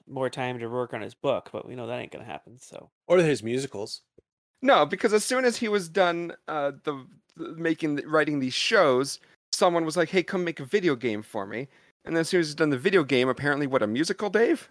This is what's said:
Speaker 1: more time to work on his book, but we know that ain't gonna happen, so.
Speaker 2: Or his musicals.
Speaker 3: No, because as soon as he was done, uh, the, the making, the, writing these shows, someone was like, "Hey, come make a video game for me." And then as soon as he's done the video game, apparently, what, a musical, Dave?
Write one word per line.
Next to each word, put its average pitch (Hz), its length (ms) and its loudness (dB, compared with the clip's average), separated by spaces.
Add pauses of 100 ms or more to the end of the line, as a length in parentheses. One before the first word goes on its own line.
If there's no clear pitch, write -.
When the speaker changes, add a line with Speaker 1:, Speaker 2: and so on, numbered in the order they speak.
Speaker 1:
more 131 220 -4
time 127 300 -6
to 117 80 -8
work 123 260 -4
on 117 80 -8
his 104 140 -10
book, 120 380 -2
but - 140 -10
we 120 80 -14
know 123 120 -10
that 123 120 -8
ain't - 120 -12
gonna 78 140 -16
happen, 110 340 -16
so. - 300 -20 (180)
Speaker 2:
Or 175 120 6
his 151 240 2
musicals. 117 580 -6 (600)
Speaker 3:
No, 214 240 6
because 190 280 0
as 214 120 4
soon 254 200 0
as 240 120 2
he 233 120 -4
was 202 200 -2
done, 170 440 0 (140)
uh, 147 240 -2 (120)
the, 139 220 -6 (300)
the 165 200 -10
making, 160 400 -2
the, 139 120 -6
writing 151 320 2
these 131 140 -2
shows, 139 680 2 (320)
someone 170 340 2
was 160 120 -2
like, 165 120 2
"Hey, 185 140 2
come 180 200 -4
make 170 160 -4
a 143 60 -10
video 175 300 2
game 110 260 -4
for 107 240 -8
me." 110 220 -8 (380)
And 160 100 -6
then 165 60 2
as 160 80 -2
soon 185 120 2
as 160 60 -2
he's 147 80 -10
done 156 140 2
the 139 80 2
video 175 260 2
game, 131 260 2
apparently, 143 380 0
what, 127 160 2
a 107 40 2
musical, 165 420 -2
Dave? 226 420 2